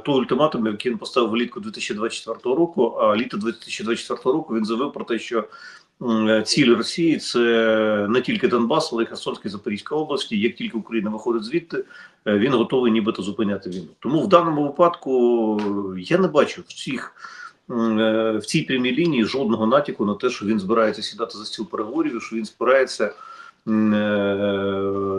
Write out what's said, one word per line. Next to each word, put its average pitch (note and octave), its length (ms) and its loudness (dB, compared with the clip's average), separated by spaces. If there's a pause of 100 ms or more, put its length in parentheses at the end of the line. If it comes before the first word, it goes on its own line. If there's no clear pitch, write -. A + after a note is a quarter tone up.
той C#3 100 2
ультиматум, B2+ 520 2
який A2 240 -2
він A2+ 60 -4
поставив A#2 320 0
влітку A#2 300 -2
дві G#2+ 120 -10
тисячі A2 240 -8
двадцять A2 220 -4
четвертого A#2+ 380 -2
року, D#3+ 320 4
а A2 280 4
літо B2 220 -2
дві A2 140 -2
тисячі - 320 -10
двадцять A2+ 180 -2
четвертого - 340 0
року D#3 200 -4
він A2 100 0
заявив A2+ 280 -2
про A#2+ 120 -10
те, A2+ 140 -2
що, A2+ 240 -4 (580)
м, A2+ 260 2
е, A2 140 4
ціль A#2+ 340 4
Росії — D3 440 2
це - 200 -2 (680)
не B2 120 2
тільки B2 260 0
Донбас, A#2+ 460 2
але A#2 100 0
й - 20 0
Херсонська A2+ 400 -8
і G#2 60 -8
Запорізька G#2 440 -6
області. F#3 440 -2
Як A#2 160 2
тільки A#2 220 -8
Україна G#2+ 320 -4
виходить A2 340 -2
звідти, D#3+ 420 -6 (420)
е, G#2 100 4
він B2+ 160 2
готовий A#2 380 2
нібито A2 300 0
зупиняти G2 480 -4
війну. F2+ 200 -10 (100)
Тому C3+ 220 0
в - 60 -2
даному E3 360 4
випадку, A#2+ 1000 2 (360)
е, F#2 40 -8
я D#3 160 2
не F#3 100 2
бачу D3 400 0
в - 60 -18
цих, - 420 -10 (560)
м, A2+ 280 2
е, A2 380 2
в G#2 80 -6
цій D#3+ 160 0
прямій B2+ 300 0
лінії C3+ 340 2
жодного A2 420 0
натяку C3+ 380 2
на G2+ 100 0
те, B2+ 140 -2
що A2 160 -6
він G#2+ 140 2
збирається G#2+ 420 0
сідати G#2 360 -8
за G#2 80 -12
стіл G#2+ 240 -10
переговорів, B2 520 -4
що - 140 -8
він A2+ 100 -4
збирається, B2 680 0 (540)
м, A2 260 4
е, G#2+ 40 4 (1200)